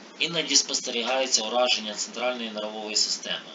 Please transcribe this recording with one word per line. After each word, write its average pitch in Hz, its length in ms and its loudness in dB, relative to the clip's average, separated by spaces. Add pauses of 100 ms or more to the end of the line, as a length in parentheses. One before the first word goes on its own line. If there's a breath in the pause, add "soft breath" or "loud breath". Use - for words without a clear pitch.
(200)
Іноді 147 360 2
спостерігається 123 880 2
ураження 110 500 2
центральної 113 580 -4
нервової 107 440 -4
системи. 104 440 0 (160)